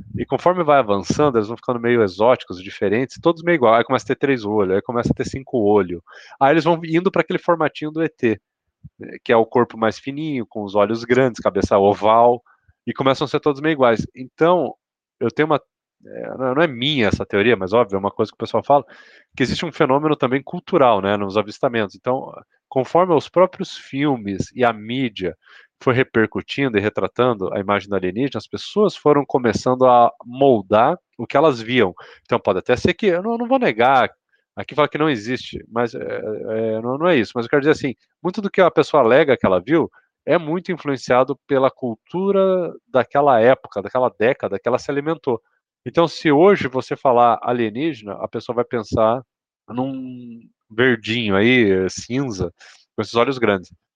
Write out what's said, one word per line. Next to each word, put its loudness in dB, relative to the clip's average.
E -6
conforme 0
vai 4
avançando, 0
eles 0
vão -10
ficando -6
meio 2
exóticos, 0
diferentes, -4
todos 0
meio 0
igual. 4
Aí 2
começa -2
a -8
ter -2
três -2
olhos, 0
aí 0
começa -4
a -2
ter -6
cinco -8
olhos. 0
Aí 4
eles 2
vão 0
indo -2
pra 0
aquele -6
formatinho -2
do -4
E -2
T, -2
né? -16
Que 0
é 6
o 4
corpo 0
mais -2
fininho, -8
com -12
os -10
olhos 0
grandes, 0
cabeça 0
oval, 4
e -6
começam 0
a -4
ser -4
todos -2
meio 0
iguais. 2
Então, 0
eu -2
tenho 0
uma, 0
é, -14
não, -4
não 2
é 4
minha -2
essa -2
teoria, 2
mas -6
óbvio, 0
é -4
uma -2
coisa -4
que -20
o -20
pessoal -4
fala, 2
que -4
existe -2
um -10
fenômeno 0
também -2
cultural, 0
né, 0
nos -6
avistamentos. -2
Então, -6
conforme 0
os 0
próprios 0
filmes -4
e 0
a 2
mídia -6
foi 0
repercutindo -2
e 2
retratando -2
a -4
imagem -2
do -4
alienígena, -4
as -10
pessoas -2
foram 2
começando 0
a 6
moldar 2
o -8
que -4
elas 2
viam. 0
Então, -2
pode 0
até 0
ser 0
que, -4
eu 2
não, -4
eu -4
não -6
vou 0
negar, 2
aqui -12
fala 2
que -8
não 0
existe, -6
mas, -2
é, -10
é, -6
não, -6
não -4
é 4
isso. 0
Mas -4
eu -12
quero 2
dizer 4
assim, -4
muito -6
do -6
que 2
a 4
pessoa 2
alega 4
que -2
ela 2
viu 0
é 2
muito -6
influenciado -2
pela 2
cultura -2
daquela 2
época, 2
daquela -2
década -2
que -6
ela 0
se -8
alimentou. -4
Então, 0
se -2
hoje 4
você -6
falar 4
alienígena, -4
a -8
pessoa -10
vai 0
pensar 0
num -10
verdinho 0
aí, 4
cinza, -6
com -6
esses -8
olhos 0
grandes. 0